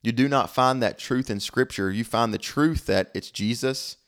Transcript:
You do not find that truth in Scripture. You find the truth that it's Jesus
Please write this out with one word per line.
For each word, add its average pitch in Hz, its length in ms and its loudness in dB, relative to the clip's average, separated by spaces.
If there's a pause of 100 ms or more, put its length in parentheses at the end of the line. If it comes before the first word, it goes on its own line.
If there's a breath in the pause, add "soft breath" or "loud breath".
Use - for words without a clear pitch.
You 117 100 0
do 127 160 2
not 135 200 2
find 127 340 2
that 104 160 0
truth 131 300 -2
in 101 120 -4
Scripture. 98 520 -2
You 110 120 -2
find 113 280 0
the 101 60 -4
truth 151 480 0
that 95 260 0
it's - 180 -8
Jesus 120 760 -4